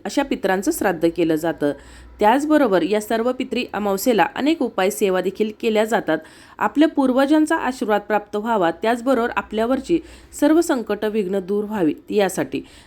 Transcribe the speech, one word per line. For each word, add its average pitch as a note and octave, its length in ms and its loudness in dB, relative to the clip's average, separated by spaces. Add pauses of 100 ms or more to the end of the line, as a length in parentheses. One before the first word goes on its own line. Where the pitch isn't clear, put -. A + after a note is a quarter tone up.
अशा C4+ 180 -2
पितरांचं G3+ 500 -2
श्राद्ध E3+ 440 0
केलं E3 180 2
जातं. D3+ 360 -2 (480)
त्याचबरोबर C4 640 4
या G3+ 200 0
सर्व A3+ 300 -2
पितरी B3+ 420 -4
अमावस्येला G3+ 600 2
अनेक D#4 260 0
उपाय G3+ 280 0
सेवा F#3+ 320 0
देखील G3+ 380 -2
केल्या A3 260 2
जातात. G3 320 0 (400)
आपल्या C#4+ 300 2
पूर्वजांचा C#4+ 680 2
आशीर्वाद A3 460 -2
प्राप्त G#3 340 -4
व्हावा, G#3 360 0
त्याचबरोबर A#3 640 0
आपल्यावरची A3 640 -2 (400)
सर्व D#4 220 4
संकट A3+ 440 -2
विघ्न G3+ 340 -2
दूर G3+ 260 -4
व्हावीत G3 460 -2
यासाठी. F#3 500 -2 (260)